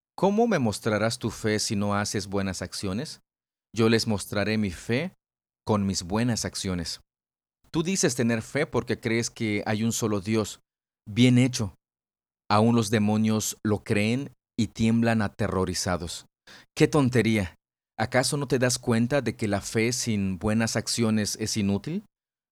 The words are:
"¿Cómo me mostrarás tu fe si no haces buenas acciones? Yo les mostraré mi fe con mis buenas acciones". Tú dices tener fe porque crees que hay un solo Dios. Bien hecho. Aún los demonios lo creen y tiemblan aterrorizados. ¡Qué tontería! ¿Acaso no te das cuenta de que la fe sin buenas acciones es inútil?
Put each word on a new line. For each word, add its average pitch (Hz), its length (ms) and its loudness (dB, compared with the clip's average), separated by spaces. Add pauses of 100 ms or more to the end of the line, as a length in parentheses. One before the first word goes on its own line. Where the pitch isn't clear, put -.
(160)
"¿Cómo 208 300 2
me 202 120 2
mostrarás 110 600 0
tu 113 120 -4
fe 107 280 -2
si 104 180 -2
no 101 180 0
haces 101 320 -4
buenas 98 360 -4
acciones? 98 580 -8 (560)
Yo 113 140 4
les 113 160 4
mostraré 104 500 -2
mi 104 140 0
fe 131 420 -6 (540)
con 104 180 2
mis 95 200 -4
buenas 107 420 0
acciones". 90 540 -6 (680)
Tú 160 120 -2
dices 165 320 0
tener 117 260 0
fe 143 260 -4
porque 120 320 -2
crees 117 300 -2
que 107 380 -2
hay 110 180 0
un 113 80 0
solo 104 300 -2
Dios. 107 380 -2 (460)
Bien 123 300 6
hecho. 123 380 0 (760)
Aún 110 260 6
los 110 120 2
demonios 107 760 0
lo 104 220 -2
creen 117 480 0 (260)
y 113 100 2
tiemblan 113 520 2
aterrorizados. 90 1040 -2 (500)
¡Qué 151 140 4
tontería! 113 680 2 (420)
¿Acaso 127 400 0
no 143 100 -6
te 139 100 0
das 120 200 2
cuenta 120 420 0
de 117 160 -4
que 107 120 -2
la 98 120 0
fe 113 320 0
sin 98 460 -2
buenas 110 380 0
acciones 110 640 0
es 107 180 -4
inútil? 101 460 -2 (480)